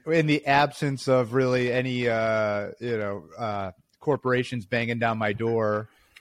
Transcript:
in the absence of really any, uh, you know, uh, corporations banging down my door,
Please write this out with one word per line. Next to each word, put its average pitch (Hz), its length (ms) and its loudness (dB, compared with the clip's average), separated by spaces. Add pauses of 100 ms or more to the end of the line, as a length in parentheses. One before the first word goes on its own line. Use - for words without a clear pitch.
(120)
in 160 140 4
the 147 180 2
absence 143 640 2
of 123 240 2
really 127 400 2
any, 127 340 -2
uh, 110 760 0
you 117 180 -2
know, 101 260 -6 (140)
uh, 101 320 -4 (300)
corporations 127 640 -2
banging 117 320 -2
down 113 180 2
my 107 160 -2
door, 110 560 0 (320)